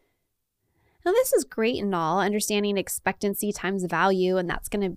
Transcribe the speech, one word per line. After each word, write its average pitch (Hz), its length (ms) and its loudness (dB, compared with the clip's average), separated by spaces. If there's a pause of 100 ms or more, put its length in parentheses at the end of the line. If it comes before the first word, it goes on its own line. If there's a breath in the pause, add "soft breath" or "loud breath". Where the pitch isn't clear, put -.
(1040)
Now, 349 60 4
this 523 220 4
is 381 100 2
great 226 400 -2
and 196 100 0
all, 165 280 0
understanding 208 560 0
expectancy 202 720 -2
times 190 320 -4
value, 185 540 2
and 175 120 -2
that's - 200 -6
gonna 196 280 -2